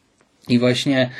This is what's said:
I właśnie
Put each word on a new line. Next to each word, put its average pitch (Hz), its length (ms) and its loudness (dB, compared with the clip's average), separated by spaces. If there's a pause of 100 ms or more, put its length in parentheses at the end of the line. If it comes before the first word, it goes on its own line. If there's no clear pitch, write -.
(480)
I 123 100 2
właśnie 127 600 0